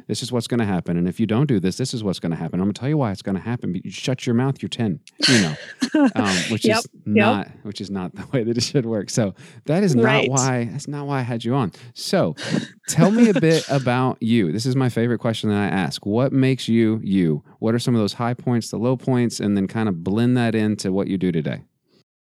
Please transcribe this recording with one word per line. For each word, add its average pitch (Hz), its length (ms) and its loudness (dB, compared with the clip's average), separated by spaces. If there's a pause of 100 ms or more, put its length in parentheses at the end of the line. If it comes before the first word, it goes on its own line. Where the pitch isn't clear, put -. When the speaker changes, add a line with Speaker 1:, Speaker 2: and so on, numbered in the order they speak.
Speaker 1:
This - 160 -6
is 120 100 -8
what's 117 140 -2
gonna 117 180 -2
happen. 90 320 -2
And 87 100 0
if 92 140 -6
you 113 60 2
don't 107 180 0
do 131 160 2
this, 90 160 -2
this 131 160 -4
is 117 100 -6
what's 95 160 -2
gonna 85 160 -4
happen. 82 260 -4
I'm 92 40 0
gonna 101 80 0
tell 117 160 -6
you 156 80 0
why 123 160 0
it's 92 80 -8
gonna 98 200 -4
happen. 107 340 -6
But 90 100 -8
you 98 60 -10
shut - 360 -6
your 127 80 0
mouth, 135 280 0
you're 202 80 -8
ten," 110 300 -4 (280)
you - 140 4
know, 156 120 0 (380)
Speaker 2:
<laughs> 285 240 4
Speaker 1:
um, 98 180 2 (140)
which - 160 -2
Speaker 2:
Yep. 220 140 4
Speaker 1:
is 240 160 -4
Speaker 2:
Yep. - 200 -4
Speaker 1:
not, 104 340 4 (160)
which 104 180 -10
is 101 80 -10
not 92 240 -6
<laughs> - 0 -
the - 180 -12
way 127 100 0
that 113 140 0
it 117 60 0
should 127 240 0
work. 110 240 -4
So 101 240 0 (320)
that 165 160 2
is 180 120 4
not 120 100 6
Speaker 2:
Right. 110 260 2
Speaker 1:
why, 127 420 0
that's - 160 -10
not 143 180 -8
why 143 120 -2
I 131 60 -2
had 117 200 -4
you 113 100 0
on. 120 180 0 (200)
So 113 440 0 (520)
tell 170 220 4
me 226 180 6
a 202 100 4
bit 160 280 4
<laughs> - 20 -12
about 127 540 0
you. 113 280 2
This 110 140 -4
is 127 100 0
my 131 140 2
favorite 117 300 0
question 110 320 -2
that 104 80 2
I 101 80 2
ask. 87 400 -2
What 117 260 0
makes 131 380 0
you, 113 340 2
you? 87 400 2 (140)
What 110 160 0
are 120 40 0
some 120 160 0
of 113 60 2
those 101 140 0
high 120 180 -2
points, 120 380 -2
the 98 80 -6
low 123 180 0
points, 123 440 0
and 104 180 0
then 98 100 2
kind 110 220 -2
of 85 120 -6
blend 117 360 2
that 117 160 0
into 107 360 0
what 95 180 0
you 95 100 -2
do 90 120 2
today? 76 340 -4 (680)